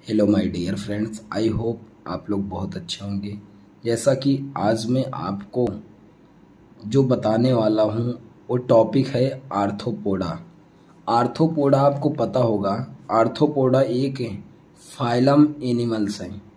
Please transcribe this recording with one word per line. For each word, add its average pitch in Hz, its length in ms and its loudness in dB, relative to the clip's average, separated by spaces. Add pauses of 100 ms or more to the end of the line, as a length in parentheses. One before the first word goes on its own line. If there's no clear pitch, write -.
Hello 104 260 4
my - 80 2
dear 90 300 -4
friends, 107 640 -6
I 110 160 0
hope 113 220 -4 (320)
आप - 220 -10
लोग 98 200 -4
बहुत 92 260 -8
अच्छे 95 300 -10
होंगे। 101 340 -8 (460)
जैसा 117 280 2
कि 139 440 -2
आज 110 320 0
मैं 127 240 0
आपको 101 540 -4 (1200)
जो 135 160 2
बताने 120 500 2
वाला 107 300 2
हूँ 113 360 -2 (300)
वो 123 80 0
topic 123 500 4
है 131 340 0 (120)
आर्थ्रोपोडा। 101 880 -4 (680)
आर्थ्रोपोडा 139 720 2
आपको 143 280 2
पता 117 300 -2
होगा, 107 480 0 (240)
आर्थ्रोपोडा 131 720 2
एक 123 600 -4 (560)
phylum 135 500 6 (160)
animals 117 580 -2
है। 95 200 -12 (160)